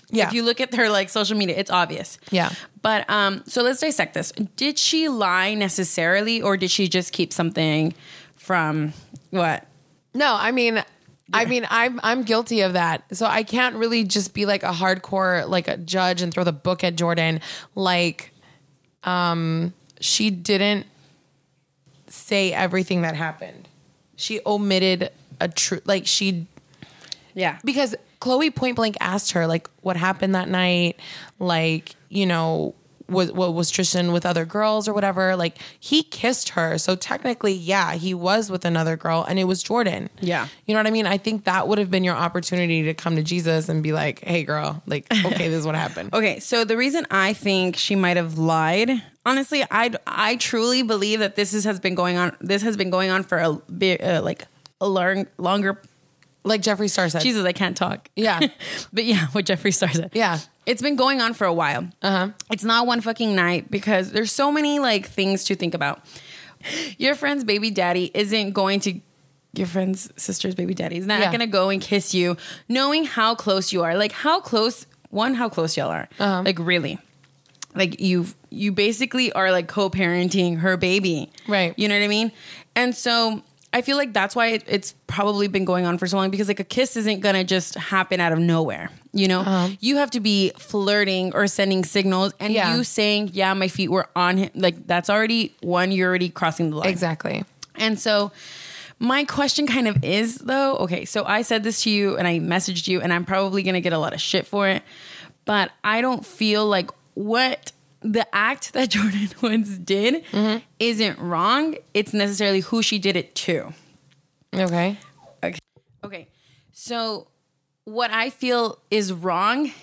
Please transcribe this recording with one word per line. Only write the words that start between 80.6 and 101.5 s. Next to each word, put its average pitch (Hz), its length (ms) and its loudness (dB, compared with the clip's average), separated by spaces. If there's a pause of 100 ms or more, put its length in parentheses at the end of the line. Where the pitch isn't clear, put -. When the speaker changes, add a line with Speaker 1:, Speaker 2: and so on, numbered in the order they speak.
Speaker 2:
baby. 180 540 0 (180)
Speaker 1:
Right. 185 280 2
Speaker 2:
You 208 120 0
know 202 100 2
what 208 60 2
I 208 40 2
mean? 214 220 0 (460)
And 247 180 2
so 226 480 0 (320)
I 247 60 2
feel 277 160 0
like 277 160 0
that's 202 240 0
why 233 120 4
it, 220 200 -2
it's 202 260 -2 (140)
probably 202 400 0
been 190 160 0
going 180 220 2
on 175 120 0
for 185 80 -2
so 190 120 0
long, 190 120 0
because, 196 160 -2
like, 202 140 0
a 190 40 -6
kiss 254 320 0
isn't 208 240 0
gonna 196 220 2
just 185 320 0
happen 185 460 0
out 170 100 4
of 160 80 2
nowhere, 160 520 2 (240)
you 190 140 4
know? 185 120 2
Speaker 1:
Uh-huh. 190 300 0 (100)
Speaker 2:
You 262 160 2
have 285 140 2
to 247 100 -2
be 202 380 2
flirting 196 760 0
or 202 120 2
sending 190 360 2
signals, 190 560 2
and 214 140 -2
Speaker 1:
Yeah. 220 240 2
Speaker 2:
you 240 80 0
saying, 208 480 0
"Yeah, 190 220 2
my 190 140 0
feet 185 220 -2
were 185 240 0
on 180 220 2
him," 190 180 0
like, 180 320 0
that's 175 220 0
already, 220 540 0
one, 180 280 0
you're 185 200 2
already 180 180 0
crossing 165 400 -2
the 151 80 -4
line. 185 140 0
Speaker 1:
Exactly. 175 540 -4 (300)
Speaker 2:
And 220 240 -2
so 208 320 0 (680)
my 262 260 2
question 285 420 0
kind 240 220 2
of 202 160 2
is, 220 320 0
though, 269 480 0
okay, 175 220 -4
so 208 180 -2
I 208 160 0
said 226 240 0